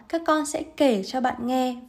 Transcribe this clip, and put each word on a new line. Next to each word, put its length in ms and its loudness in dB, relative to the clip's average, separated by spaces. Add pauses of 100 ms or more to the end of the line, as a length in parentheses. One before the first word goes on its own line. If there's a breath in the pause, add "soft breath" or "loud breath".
các 180 -2
con 200 2
sẽ 160 -4
kể 440 2
cho 140 -4
bạn 260 -2
nghe 300 0 (120)